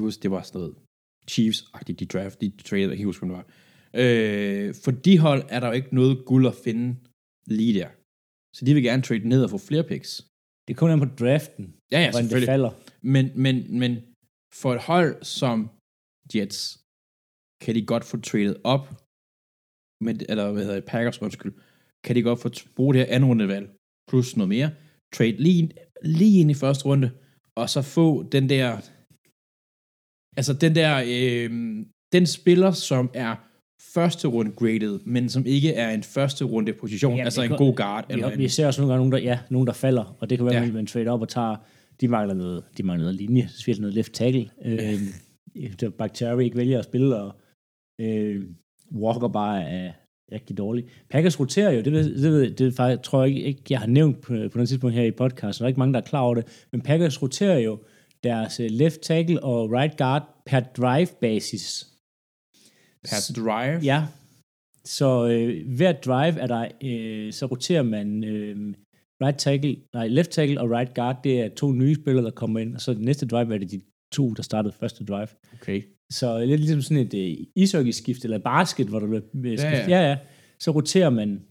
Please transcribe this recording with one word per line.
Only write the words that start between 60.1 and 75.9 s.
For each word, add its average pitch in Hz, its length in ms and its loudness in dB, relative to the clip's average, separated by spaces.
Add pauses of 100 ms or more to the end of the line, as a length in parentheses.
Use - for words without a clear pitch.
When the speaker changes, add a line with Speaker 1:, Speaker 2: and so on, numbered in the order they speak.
Speaker 2:
per 135 140 2
drive-basis. 123 1300 -2 (1160)
Speaker 1:
Per - 180 -6
Speaker 2:
S- - 140 -6
Speaker 1:
drive? 120 480 -2
Speaker 2:
Ja. 143 220 2 (800)
Så, 127 420 2
øh, 117 480 0
hver 175 160 4
drive 151 480 0
er 127 80 -4
der, 117 200 -2 (160)
øh, 110 500 -8
så - 120 -8
roterer 131 380 -2
man, 107 400 -2
øh, 104 500 -8 (500)
right 139 140 0
tackle, 139 380 0 (180)
nej, 113 140 -4
left 151 240 2
tackle 143 300 0
og 120 80 -2
right 120 260 -2
guard, 127 280 -4
det 127 180 0
er 107 80 -4
to 143 220 -2
nye 131 240 2
spillere, 131 300 0
der 113 60 -4
kommer 110 280 -4
ind, 113 160 -6
og 120 60 -12
så 127 120 -4
det 107 80 -6
næste 139 260 -2
drive 117 260 0
er 107 40 -2
det 95 140 -8
de 98 100 -10 (320)
to, 127 200 0
der 107 100 -8
startede 107 360 -4
første 113 260 -10
drive. 98 220 -6 (260)
Speaker 1:
Okay. 101 280 -6 (320)